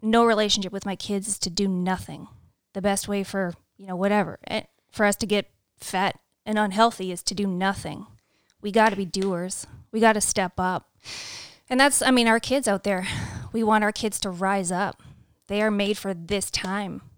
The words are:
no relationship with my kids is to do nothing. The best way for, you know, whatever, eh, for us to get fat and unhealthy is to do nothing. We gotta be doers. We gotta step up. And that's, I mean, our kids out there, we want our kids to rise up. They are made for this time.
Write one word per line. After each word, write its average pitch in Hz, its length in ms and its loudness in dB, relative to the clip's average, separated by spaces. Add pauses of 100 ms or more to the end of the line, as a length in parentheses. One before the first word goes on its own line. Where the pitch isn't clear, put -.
no 226 240 4
relationship 208 460 2
with - 140 -8
my 196 100 -2
kids 196 320 -4
is 202 120 -4
to - 100 -4
do 196 180 0
nothing. 180 600 -2 (460)
The 196 80 -8
best 196 280 0
way 202 140 -2
for, 190 300 -4 (240)
you 190 80 -20
know, 185 120 -8
whatever, 202 500 0
eh, 165 140 -4 (280)
for - 160 0
us 202 120 2
to - 80 -4
get 202 260 -2 (260)
fat - 400 -2 (280)
and 214 120 -2
unhealthy 208 540 2
is 175 120 -8
to - 120 -4
do 202 100 0
nothing. 190 640 -4 (540)
We 208 100 -6
gotta 214 240 4
be 196 100 -4
doers. 185 640 -4 (240)
We 220 80 -2
gotta 220 220 6
step 190 360 -2
up. 185 320 -2 (800)
And 254 100 2
that's, 277 220 4
I 254 100 4
mean, 240 160 6
our 226 120 6
kids 254 280 0
out 196 160 0
there, 190 240 -2 (440)
we 226 120 0
want 214 200 4
our 208 80 2
kids 214 300 -4
to 202 80 -4
rise 190 420 -2
up. 185 320 -4 (440)
They 202 140 -2
are 214 100 2
made 202 260 0
for 196 160 -4
this 180 360 -4
time. 196 520 -6 (160)